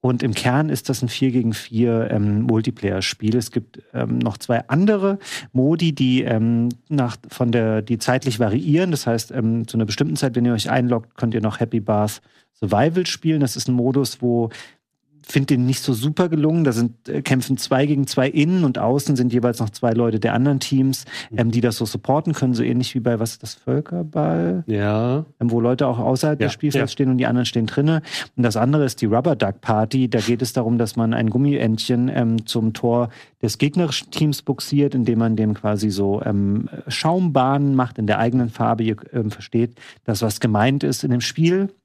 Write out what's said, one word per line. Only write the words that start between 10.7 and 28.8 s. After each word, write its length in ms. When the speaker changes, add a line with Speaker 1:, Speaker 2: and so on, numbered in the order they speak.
Speaker 1:
könnt 160
ihr 80
noch 180
Happy 200
Bath 420
Survival 540
spielen. 340
Das 140
ist 120
ein 60
Modus, 480
wo, 300
find 220
den 160
nicht 160
so 140
super 340
gelungen. 360
Da 60
sind, 380
äh, 140
kämpfen 340
zwei 300
gegen 180
zwei, 240
innen 340
und 140
außen 380
sind 180
jeweils 240
noch 140
zwei 200
Leute 280
der 160
anderen 240
Teams, 460
ähm, 140
die 120
das 160
so 80
supporten 480
können. 200
So 80
ähnlich 320
wie 60
bei, 200
was 120
ist 100
das, 140
Völkerball? 1120
Speaker 2:
Ja. 580
Speaker 1:
Ähm, 80
wo 100
Leute 280
auch 100
außerhalb 420
Speaker 2:
Ja, 60
Speaker 1:
des 80
Spielfelds 380
Speaker 2:
ja. 20
Speaker 1:
stehen 160
und 80
die 80
anderen 220
stehen 180
drinne. 380
Und 60
das 120
andere 300